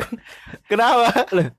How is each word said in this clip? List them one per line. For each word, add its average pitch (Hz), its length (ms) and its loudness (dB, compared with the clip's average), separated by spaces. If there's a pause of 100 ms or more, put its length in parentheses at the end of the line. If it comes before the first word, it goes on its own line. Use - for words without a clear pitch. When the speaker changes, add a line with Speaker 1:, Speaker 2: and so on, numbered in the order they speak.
(300)
Speaker 1:
<laughs> - 360 -20
Kenapa? 240 680 0
Speaker 2:
Loh, 165 280 -2